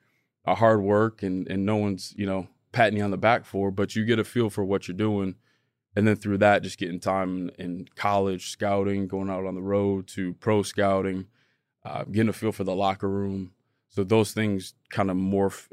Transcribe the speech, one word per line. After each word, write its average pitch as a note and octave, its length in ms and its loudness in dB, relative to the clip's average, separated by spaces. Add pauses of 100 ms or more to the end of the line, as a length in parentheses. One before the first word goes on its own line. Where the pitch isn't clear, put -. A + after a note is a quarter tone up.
(440)
are F#2 100 2
hard A2 280 6
work G#2 420 2
and, F#2 240 -2
and G2 180 -2
no G#2+ 80 2
one's, G2+ 420 -2
you G2+ 100 -4
know, F#2+ 200 -4 (240)
patting G#2+ 280 2
you G#2 40 0
on G2+ 80 0
the F#2 80 -2
back A2 260 2
for, G2 280 -2
but G2 240 -2
you A2 80 0
get A2 160 2
a G#2 40 -2
feel A2+ 260 -2
for G2+ 140 -4
what F#2+ 220 -2
you're F2+ 100 -8
doing. G2+ 380 0 (640)
And G#2+ 100 4
then G#2+ 80 6
through G2+ 240 -2
that, G2+ 240 6
just F#2+ 160 -10
getting F2+ 220 -6
time F#2 480 -2 (100)
in, F#2 60 -10 (160)
in - 160 -14
college, G2 540 0
scouting, G2+ 580 0
going F#2+ 220 -6
out F#2+ 160 -4
on F#2 100 -6
the F#2 60 -8
road G2 460 0
to F2+ 260 -6
pro G#2+ 280 2
scouting, F#2+ 640 0 (580)
uh, - 200 -8
getting A2 240 0
a G2 40 -2
feel G#2+ 200 -2
for - 100 -8
the F#2 140 -2
locker G2 340 0
room. G2 440 -4 (340)
So G2+ 160 -2
those G#2+ 280 2
things G2+ 420 -2 (160)
kinda F#2+ 240 -2
morph F#2+ 580 0